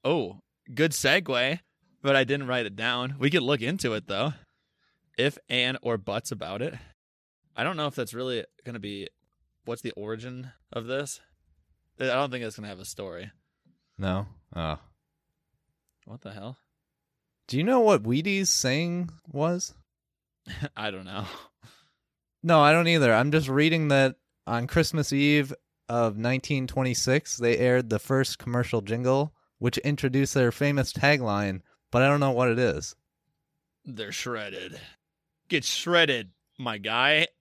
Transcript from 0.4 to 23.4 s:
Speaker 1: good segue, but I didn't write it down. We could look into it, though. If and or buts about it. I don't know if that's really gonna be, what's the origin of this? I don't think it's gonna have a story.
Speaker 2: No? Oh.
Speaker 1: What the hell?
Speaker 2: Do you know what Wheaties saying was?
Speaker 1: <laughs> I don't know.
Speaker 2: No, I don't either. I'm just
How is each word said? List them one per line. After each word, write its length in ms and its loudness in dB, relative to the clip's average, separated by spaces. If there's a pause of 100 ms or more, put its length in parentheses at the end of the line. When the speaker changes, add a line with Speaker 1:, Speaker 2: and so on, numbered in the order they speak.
Speaker 1:
good 180 2
segue, 680 0 (420)
but 140 2
I 80 6
didn't 240 -2
write 180 -2
it 100 -8
down. 440 -4
We 100 2
could 140 2
look 180 0
into 320 -2
it, 140 -6
though. 260 -2 (840)
If 200 0 (100)
and 340 0
or 160 -2
buts 340 -6
about 300 -8
it. 120 -6 (840)
I 80 -4
don't 140 -4
know 100 -4
if 80 -6
that's 180 -6
really 300 -6 (220)
gonna 140 -10
be, 280 -10 (580)
what's 160 -8
the 100 -8
origin 600 -10 (220)
of 140 -8
this? 340 -6 (760)
I 60 -2
don't 260 0
think 120 -6
it's 120 -8
gonna 140 -12
have 100 -14
a 60 -16
story. 460 -12 (680)
Speaker 2:
No? 280 -2 (300)
Oh. 240 -6 (1300)
Speaker 1:
What 160 -18
the 120 -16
hell? 240 -14 (880)
Speaker 2:
Do 100 -2
you 60 2
know 180 4
what 220 6
Wheaties 440 0
saying 640 0 (220)
was? 420 -2 (460)
Speaker 1:
<laughs> 560 -12
I 160 -4
don't 140 -12
know. 200 -8 (1160)
Speaker 2:
No, 160 6
I 120 8
don't 160 4
either. 260 6
I'm 180 4
just 160 2